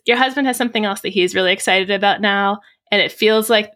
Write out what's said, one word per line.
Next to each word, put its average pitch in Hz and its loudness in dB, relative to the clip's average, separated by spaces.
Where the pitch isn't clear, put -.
your 240 0
husband 269 0
has 254 -2
something 226 -2
else 196 -4
that 190 -8
he's 180 0
really 185 2
excited 190 0
about 196 0
now, 202 0
and 202 2
it 180 0
feels 220 0
like 214 0